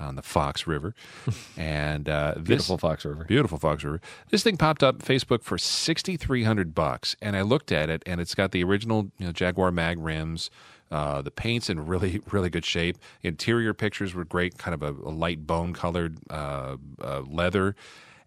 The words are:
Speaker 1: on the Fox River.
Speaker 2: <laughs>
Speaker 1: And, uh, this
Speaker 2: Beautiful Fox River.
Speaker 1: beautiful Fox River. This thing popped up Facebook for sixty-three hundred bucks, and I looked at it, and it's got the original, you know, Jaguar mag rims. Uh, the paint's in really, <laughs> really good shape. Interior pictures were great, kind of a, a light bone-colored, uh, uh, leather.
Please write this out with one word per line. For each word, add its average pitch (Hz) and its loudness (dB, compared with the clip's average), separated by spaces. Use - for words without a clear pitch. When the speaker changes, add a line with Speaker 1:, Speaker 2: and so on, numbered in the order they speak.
Speaker 1:
on 69 -8
the 67 -10
Fox - 0
River. 80 -2
Speaker 2:
<laughs> 110 0
Speaker 1:
And, 76 -2
uh, 76 2
this 80 -8
Speaker 2:
Beautiful 117 2
Fox 78 0
River. 76 -8
Speaker 1:
beautiful 104 2
Fox 73 2
River. 73 -4
This 208 2
thing 214 4
popped 156 4
up 131 6
Facebook 127 2
for 90 -4
sixty-three 151 0
hundred 101 2
bucks, 73 0
and 101 -2
I 95 2
looked 117 2
at 78 2
it, 80 -2
and 87 -2
it's 82 -4
got 95 2
the 90 2
original, 101 2
you 92 -4
know, 85 -2
Jaguar 90 2
mag 85 0
rims. 80 -4
Uh, 73 0
the 71 -6
paint's 117 -2
in 80 -2
really, 90 0
<laughs> - -12
really 92 2
good 82 -2
shape. 85 0
Interior 110 0
pictures 101 -4
were 87 -4
great, 90 0
kind 87 -4
of 73 -6
a, 73 -2
a 76 -6
light 80 -2
bone-colored, 85 -2
uh, 69 -6
uh, 67 -4
leather. 92 2